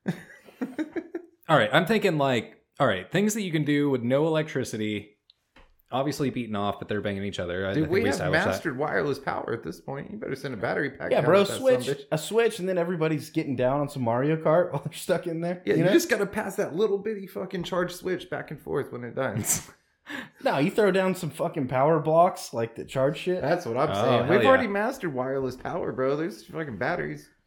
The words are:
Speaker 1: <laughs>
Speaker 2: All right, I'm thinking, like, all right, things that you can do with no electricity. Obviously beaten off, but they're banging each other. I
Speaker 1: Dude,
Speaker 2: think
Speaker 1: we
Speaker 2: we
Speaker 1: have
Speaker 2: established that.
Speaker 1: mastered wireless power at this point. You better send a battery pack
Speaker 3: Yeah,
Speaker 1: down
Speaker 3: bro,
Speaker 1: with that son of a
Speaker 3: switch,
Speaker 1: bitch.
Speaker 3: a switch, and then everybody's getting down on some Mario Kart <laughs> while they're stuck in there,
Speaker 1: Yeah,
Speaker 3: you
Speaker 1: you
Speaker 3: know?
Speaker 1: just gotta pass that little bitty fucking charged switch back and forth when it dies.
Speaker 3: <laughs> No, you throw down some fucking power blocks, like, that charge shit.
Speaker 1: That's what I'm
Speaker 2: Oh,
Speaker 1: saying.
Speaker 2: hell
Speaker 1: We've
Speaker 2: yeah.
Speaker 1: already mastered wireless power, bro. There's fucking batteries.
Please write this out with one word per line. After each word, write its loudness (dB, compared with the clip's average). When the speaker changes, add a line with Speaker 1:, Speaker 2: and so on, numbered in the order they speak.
Speaker 1:
<laughs> 0
Speaker 2:
All 8
right, 4
I'm 4
thinking, 2
like, 0
all 4
right, -2
things 2
that -4
you -4
can 0
do 2
with 0
no 2
electricity. -2
Obviously -2
beaten -6
off, 0
but -10
they're -2
banging -2
each -6
other. -2
I 0
Speaker 1:
Dude, 2
Speaker 2:
think -2
Speaker 1:
we 4
Speaker 2:
we 2
Speaker 1:
have 2
Speaker 2:
established 0
that. 0
Speaker 1:
mastered -2
wireless -2
power -4
at -6
this -10
point. -10
You -12
better -8
send -8
a -8
battery -2
pack -8
Speaker 3:
Yeah, 4
Speaker 1:
down 0
Speaker 3:
bro, 8
Speaker 1:
with 2
that -4
son -6
of 4
a -6
Speaker 3:
switch, -2
Speaker 1:
bitch. -16
Speaker 3:
a 2
switch, 0
and -4
then 0
everybody's 0
getting -2
down 2
on -2
some -6
Mario 2
Kart 2
<laughs> -
while -4
they're -8
stuck -2
in -4
there, -4
Speaker 1:
Yeah, 2
Speaker 3:
you 4
Speaker 1:
you 4
Speaker 3:
know? 6
Speaker 1:
just 4
gotta 2
pass -4
that -2
little 2
bitty -6
fucking -6
charged -2
switch -6
back -6
and -12
forth -4
when -10
it -10
dies. -2
Speaker 3:
<laughs> -20
No, 2
you 2
throw 4
down 2
some -6
fucking -4
power 4
blocks, 4
like, -2
that -10
charge 2
shit. -2
Speaker 1:
That's 0
what -2
I'm 2
Speaker 2:
Oh, -2
Speaker 1:
saying. 4
Speaker 2:
hell 0
Speaker 1:
We've 6
Speaker 2:
yeah. 8
Speaker 1:
already 6
mastered -2
wireless -2
power, -6
bro. 0
There's -6
fucking -8
batteries. -4